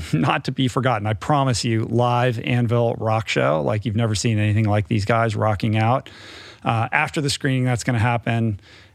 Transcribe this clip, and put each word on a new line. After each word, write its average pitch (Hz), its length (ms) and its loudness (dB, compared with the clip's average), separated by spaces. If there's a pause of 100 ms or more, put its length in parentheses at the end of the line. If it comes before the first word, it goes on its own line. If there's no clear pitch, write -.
<laughs> - 100 -2
not 156 320 2
to - 60 -2
be 139 160 0
forgotten, 117 400 0
I 107 60 0
promise 135 500 0
you, 113 220 0
live 120 540 2
Anvil 120 560 2
rock 110 320 0
show. 143 340 0
Like, 107 240 -2
you've 101 100 -2
never 110 200 0
seen 110 220 0
anything 107 280 2
like 104 220 2
these 104 180 0
guys 113 300 2
rocking 110 420 0
out. 117 320 2 (540)
Uh, 117 280 -2
after 151 300 -4
the 139 80 -4
screening, 131 340 -2
that's 123 200 -2
gonna 123 160 -2
happen. 117 600 -2 (360)